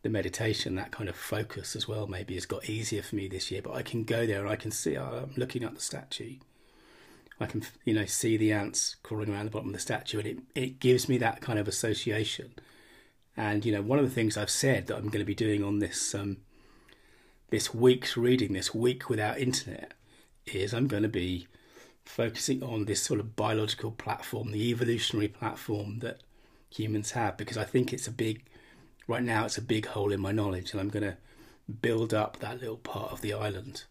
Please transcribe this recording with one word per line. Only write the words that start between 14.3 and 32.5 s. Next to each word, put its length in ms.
I've 140
said 360
that 100
I'm 120
gonna 160
be 100
doing 300
on 160
this, 340
um, 240
this 240
week's 420
reading, 360
this 220
week 340
without 300
internet, 560
is 260
I'm 140
gonna 220
be 400
focusing 580
on 220
this 180
sort 180
of 160
biological 540
platform, 640
the 180
evolutionary 580
platform 720
that 220
humans 420
have, 240
because 220
I 60
think 280
it's 140
a 60
big, 320
right 160
now 220
it's 140
a 40
big 240
hole 260
in 80
my 120
knowledge, 400
and 80
I'm 100
gonna 280
build 340
up 240
that 220